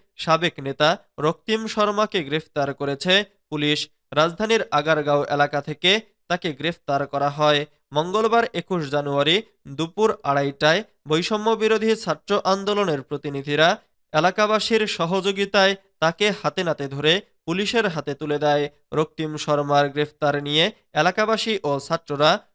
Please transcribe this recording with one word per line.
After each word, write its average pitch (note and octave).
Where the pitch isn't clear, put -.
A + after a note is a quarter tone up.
সাবেক D#3+
নেতা C#3
রক্তিম A3
শর্মাকে G#3
গ্রেফতার C#3+
করেছে F#3
পুলিশ। D3
রাজধানীর E3+
আগারগাঁও D3
এলাকা C#3+
থেকে F3+
তাকে F3
গ্রেফতার C#3+
করা C#3+
হয়। D3
মঙ্গলবার G#3+
একুশ E3+
জানুয়ারি D3
দুপুর E3
আড়াইটায় C#3+
বৈষম্য G#3
বিরোধী A3
ছাত্র G3+
আন্দোলনের G3
প্রতিনিধিরা D3
এলাকাবাসীর G#3
সহযোগিতায় G3
তাকে F#3
হাতে F3+
নাতে C#3+
ধরে D3+
পুলিশের G3+
হাতে D3+
তুলে D3
দেয়। D3
রক্তিম D#3
শর্মার C#3+
গ্রেফতার C#3+
নিয়ে D#3
এলাকাবাসী G#3+
ও C#3+
ছাত্ররা D#3